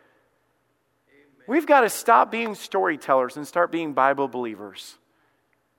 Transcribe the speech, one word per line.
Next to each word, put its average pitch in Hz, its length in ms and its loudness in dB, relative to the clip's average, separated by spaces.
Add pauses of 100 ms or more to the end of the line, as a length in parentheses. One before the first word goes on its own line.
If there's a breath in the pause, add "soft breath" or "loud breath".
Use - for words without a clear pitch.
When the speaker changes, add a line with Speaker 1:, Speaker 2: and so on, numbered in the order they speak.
(1080)
Speaker 1:
Amen. - 380 -20
Speaker 2:
We've 294 220 0
gotta 269 240 6
stop 233 400 4
being 226 240 -6
storytellers 147 800 -2
and 147 100 -12
start 175 240 -2
being 165 220 -6
Bible 135 340 0
believers. 110 680 -12 (800)